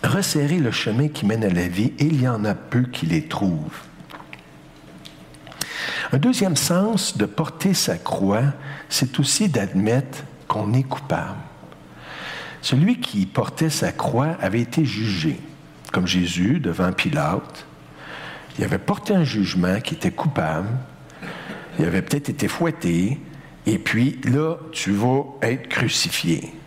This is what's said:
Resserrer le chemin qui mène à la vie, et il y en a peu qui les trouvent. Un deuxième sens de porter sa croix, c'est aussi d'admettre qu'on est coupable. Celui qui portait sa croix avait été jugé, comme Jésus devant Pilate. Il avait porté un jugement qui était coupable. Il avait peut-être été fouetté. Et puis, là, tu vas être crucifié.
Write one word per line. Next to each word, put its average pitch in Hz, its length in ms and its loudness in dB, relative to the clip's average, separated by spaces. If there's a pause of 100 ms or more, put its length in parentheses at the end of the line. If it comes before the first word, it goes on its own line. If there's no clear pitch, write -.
Resserrer 156 560 2
le 127 120 4
chemin 120 360 2
qui 147 180 -2
mène 110 180 2
à 101 60 4
la 90 180 2
vie, 92 300 0
et 143 80 4
il 151 160 4
y 127 60 4
en 113 160 0
a 104 100 2
peu - 300 0
qui 123 220 -4
les 80 220 2
trouvent. 80 540 -2 (2250)
Un 240 60 2
deuxième 196 400 4
sens 190 600 2
de - 80 2
porter - 480 0
sa 104 240 0
croix, 101 460 2 (460)
c'est - 300 0
aussi 151 280 2
d'admettre 110 720 2 (280)
qu'on 98 260 0
est 131 100 4
coupable. - 540 -4 (1200)
Celui 196 380 4
qui 98 260 0
portait 120 440 0
sa 95 220 0
croix 156 500 0
avait 104 200 0
été 139 240 2
jugé, 95 540 0 (520)
comme 90 140 2
Jésus 90 540 2
devant 90 320 0
Pilate. - 720 -2 (920)
Il 107 80 0
avait 95 120 -2
porté 202 380 0
un 175 80 6
jugement 95 560 2
qui - 140 -4
était 170 180 0
coupable. 80 560 0 (1120)
Il 156 60 4
avait 87 160 2
peut-être - 260 -2
été 101 220 -2
fouetté. 113 680 2 (480)
Et 101 140 2
puis, 123 460 2
là, 156 320 2 (160)
tu - 180 -2
vas 123 320 4 (180)
être 127 280 -2
crucifié. - 840 0 (140)